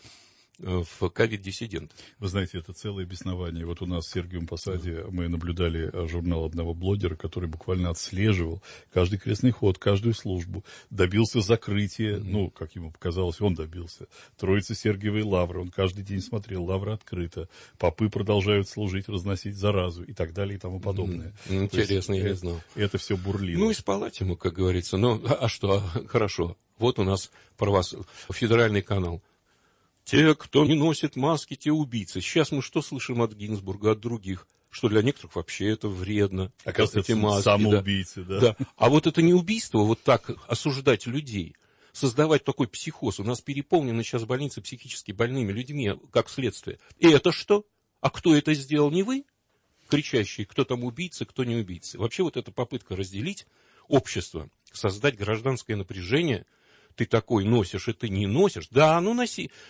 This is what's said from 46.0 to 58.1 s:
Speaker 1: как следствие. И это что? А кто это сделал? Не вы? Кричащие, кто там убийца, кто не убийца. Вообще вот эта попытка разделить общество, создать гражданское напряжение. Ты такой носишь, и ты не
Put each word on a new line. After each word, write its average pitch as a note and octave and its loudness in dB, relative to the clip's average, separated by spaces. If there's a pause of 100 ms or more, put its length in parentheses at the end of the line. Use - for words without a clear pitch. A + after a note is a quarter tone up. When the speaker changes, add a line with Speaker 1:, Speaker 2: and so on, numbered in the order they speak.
Speaker 1:
как - 2
следствие. - -6 (200)
И E3+ 8
это D#3 8
что? G#3 0 (380)
А - 0
кто D#3+ 6
это D3 4
сделал? D3 2
Не F3 2
вы? C4 -2 (640)
Кричащие, A#2 0
кто - 0
там B2 -2
убийца, B2+ -8
кто - -4
не A#2 -2
убийца. F2+ -8
Вообще A2 0
вот D#3 -4
эта A#2+ -8
попытка B2 -6
разделить G2 -8 (420)
общество, E2+ 0 (220)
создать A2 -2
гражданское A2 -2
напряжение. G2+ -2 (520)
Ты - -2
такой A2 2
носишь, G#2 0
и A#2 0
ты - -8
не G2 -2